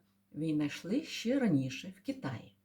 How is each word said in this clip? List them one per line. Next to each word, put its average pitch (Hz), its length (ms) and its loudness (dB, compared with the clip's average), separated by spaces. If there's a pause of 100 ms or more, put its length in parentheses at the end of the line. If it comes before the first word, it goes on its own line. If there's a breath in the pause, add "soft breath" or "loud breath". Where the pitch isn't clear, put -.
(360)
віднайшли 156 680 0
ще 254 360 0
раніше 165 580 2
в - 40 -20
Китаї, - 640 -8